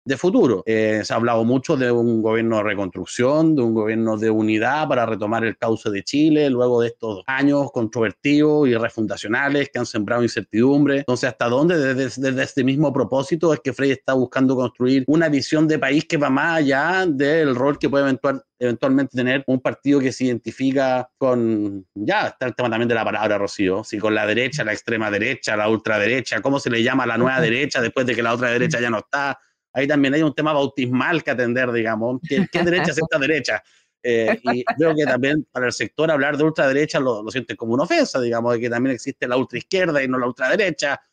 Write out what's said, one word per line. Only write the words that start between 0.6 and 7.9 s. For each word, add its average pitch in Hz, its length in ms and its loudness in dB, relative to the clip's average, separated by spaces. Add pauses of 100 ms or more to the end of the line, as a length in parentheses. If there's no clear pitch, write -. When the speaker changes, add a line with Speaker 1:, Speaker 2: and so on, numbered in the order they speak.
Speaker 1:
Eh, 110 400 2
se - 80 -6
ha 120 40 0
hablado 117 280 2
mucho 131 320 2
de 123 160 0
un 117 300 2
gobierno 113 340 0
de 104 60 2
reconstrucción, 107 920 0
de 135 80 2
un 113 120 2
gobierno 110 420 0
de 110 140 0
unidad 110 580 0
para 123 160 2
retomar 113 400 -2
el 107 140 -4
cauce 113 320 -2
de 98 120 -4
Chile, 151 460 2
luego 123 320 2
de 117 80 0
estos 110 380 -8
años 139 440 0
controvertidos 143 960 2